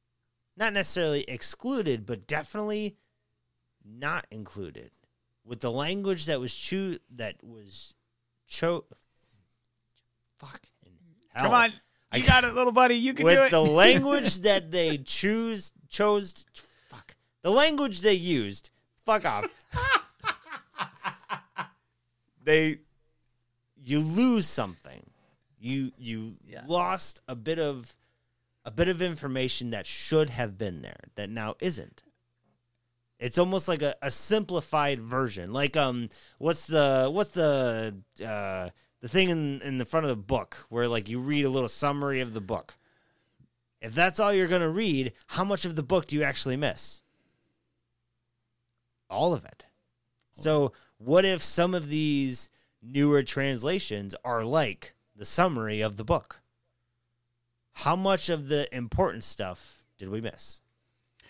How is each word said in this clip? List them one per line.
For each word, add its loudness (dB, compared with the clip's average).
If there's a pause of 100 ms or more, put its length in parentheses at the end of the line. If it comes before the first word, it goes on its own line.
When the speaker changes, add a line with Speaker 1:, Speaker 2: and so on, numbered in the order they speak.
(560)
Speaker 1:
Not -2
necessarily 0
excluded, -4
but -8
definitely -6 (880)
not -6
included. -12 (540)
With -14
the -2
language -4
that 0
was -6
cho-, -6 (160)
that -10
was -18 (540)
cho-, -4 (1500)
fucking -20 (600)
hell. -2
Speaker 2:
Come 4
on. 8 (380)
Speaker 1:
I -2
Speaker 2:
You 2
got 8
it, 0
little 2
buddy. 6
You -2
can 0
Speaker 1:
With 8
Speaker 2:
do 8
it. 4
Speaker 1:
the 6
Speaker 2:
<laughs> 6
Speaker 1:
language 6
that 2
they 0
choose, -2 (160)
chose, 0 (440)
fuck. -20 (280)
The 2
language 4
they 6
used, -2 (340)
fuck 2
off. -2 (260)
Speaker 2:
<laughs> -2 (2500)
Speaker 1:
They, 2 (960)
you -2
lose 2
something. -6 (520)
You, -4
you -10 (100)
Speaker 2:
Yeah. -20
Speaker 1:
lost -2
a -8
bit -4
of, -6 (680)
a -14
bit 2
of -2
information -4
that -8
should 0
have -6
been -6
there -16 (100)
that -10
now -6
isn't. -6 (1160)
It's -4
almost 2
like 0
a, 0
a -4
simplified 0
version. -4
Like, 0
um, 2 (300)
what's 0
the, 4
what's 0
the, 2 (320)
uh, -6 (320)
the -10
thing 4
in, -2
in -6
the -2
front 0
of 0
the -2
book -4
where, 0
like, -2
you -6
read -2
a 2
little 0
summary -2
of -6
the -8
book. -6 (1080)
If -12
that's 4
all 4
you're 4
gonna 2
read, 0 (140)
how -2
much -2
of -6
the -2
book 2
do -4
you 2
actually -2
miss? -4 (2000)
All 0
of -6
it. -20 (640)
So 0 (260)
what 4
if 2
some 2
of -4
these 0 (320)
newer 4
translations -4 (100)
are -2
like 0 (200)
the -10
summary 0
of -2
the -8
book? -2 (1300)
How 0
much 2
of -4
the -2
important -2
stuff -10 (140)
did -14
we -6
miss? -12 (680)